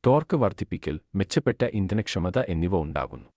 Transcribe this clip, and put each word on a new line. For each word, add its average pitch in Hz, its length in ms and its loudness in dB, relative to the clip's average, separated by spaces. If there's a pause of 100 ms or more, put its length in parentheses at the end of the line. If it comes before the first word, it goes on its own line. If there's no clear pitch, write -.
ടോർക്ക് 151 320 4
വർദ്ധിപ്പിക്കൽ, 82 600 -2 (180)
മെച്ചപ്പെട്ട 117 480 0 (100)
ഇന്ധനക്ഷമത 98 640 0 (100)
എന്നിവ 87 320 0
ഉണ്ടാകുന്നു. 69 560 -6